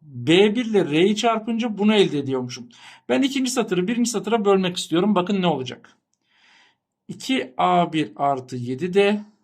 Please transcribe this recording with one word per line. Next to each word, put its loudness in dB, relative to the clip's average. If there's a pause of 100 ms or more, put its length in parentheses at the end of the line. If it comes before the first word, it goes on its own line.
B 2
bir -2
ile 0
R'yi 2
çarpınca -2
bunu 4
elde 2
ediyormuşum. -6 (400)
Ben 2
ikinci -2
satırı -2
birinci -2
satıra -2
bölmek 2
istiyorum. 0
Bakın 0
ne 2
olacak? -6 (1080)
İki -6
A 2
bir -2
artı -2
yedi -6
D 2 (220)